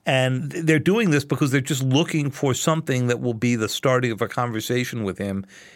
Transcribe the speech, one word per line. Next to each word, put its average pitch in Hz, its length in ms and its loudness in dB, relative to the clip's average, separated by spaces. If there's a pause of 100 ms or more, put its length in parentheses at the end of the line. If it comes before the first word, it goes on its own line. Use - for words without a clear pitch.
And 131 460 0
th-, 170 120 -6
they're 156 140 4
doing 208 320 2
this 147 140 4
because 139 260 0
they're 135 100 2
just 131 220 -4
looking 143 480 2
for 131 240 -2
something 147 540 0
that 120 120 0
will 123 140 -2
be 120 220 0
the 107 120 0
starting 127 440 0
of 104 100 -6
a 107 60 0
conversation 120 720 -4
with 95 160 -4
him 98 260 -4 (320)